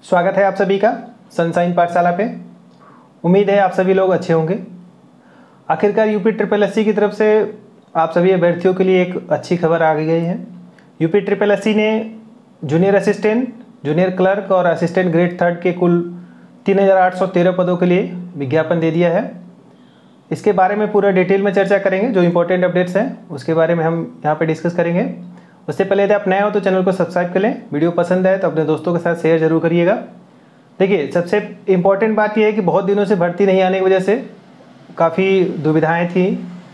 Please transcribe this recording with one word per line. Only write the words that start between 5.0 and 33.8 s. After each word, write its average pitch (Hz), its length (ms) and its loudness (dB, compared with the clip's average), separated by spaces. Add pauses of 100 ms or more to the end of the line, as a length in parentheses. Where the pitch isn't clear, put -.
आखिरकार 202 380 0
यूपी 214 240 0
ट्रिपल 208 320 0
एससी 202 220 0
की 214 80 2
तरफ 208 200 0
से 214 140 0 (680)
आप 165 160 0
सभी 175 200 2
अभ्यर्थियों 175 420 2
के 185 100 -2
लिए 185 180 2
एक 180 280 -6
अच्छी 151 280 -2
खबर 165 260 -2
आ 156 100 2
गई 156 120 -2
है। 170 420 -4 (540)
यूपी 165 200 0
ट्रिपल 202 300 -2
एससी 202 240 0
ने 220 400 -2 (500)
junior 175 300 2
assistant, 214 580 0 (320)
junior 165 240 0
clerk 185 420 0
और 180 140 2
assistant 170 460 0
grade 170 300 0
third 175 200 0
के 180 120 0
कुल 175 280 2 (640)
तीन 196 140 2
हज़ार 196 180 4
आठ 185 180 2
सौ 190 120 -2
तेरह 185 240 2
पदों 180 260 0
के 180 80 0
लिए 185 280 0 (240)
विज्ञापन 156 420 0
दे 160 120 0
दिया 170 180 2
है। 185 220 -2 (1000)
इसके - 200 0
बारे 190 240 2
में 208 160 -2
पूरा 202 200 2
detail 185 320 2
में 202 100 0
चर्चा 196 240 2
करेंगे, 196 320 0
जो 190 140 2
important 175 400 2
updates 180 340 0
हैं 240 320 -4
उसके 139 240 -6
बारे 165 220 2
में 165 100 -2
हम 165 400 -4
यहाँ 151 100 0
पे 160 100 -2
discuss 160 300 -4
करेंगे। 175 540 -4 (400)
उससे 156 140 -2
पहले 196 200 0
यदि 202 100 2
आप 202 140 0
नए 190 140 0
हो 208 80 2
तो 208 100 -2
चैनल 185 240 0
को 190 80 0
सब्सक्राइब 175 420 -2
कर 185 60 0
लें, - 220 -2 (120)
वीडियो 156 180 0
पसंद 180 360 0
आए 190 100 2
तो 190 100 -2
अपने 156 160 -2
दोस्तों 156 300 -2
के 170 60 0
साथ 170 160 -2
share 165 240 2
जरूर 160 220 2
करिएगा। 170 320 2 (840)
देखिए, 180 320 0
सबसे 175 460 -2 (100)
important 196 500 2
बात 214 200 0
यह 214 80 4
है 214 80 2
कि 214 80 -2
बहुत 180 240 0
दिनों 202 200 0
से 202 100 2
भर्ती 175 300 0
नहीं 190 160 4
आने 185 180 0
की 190 60 0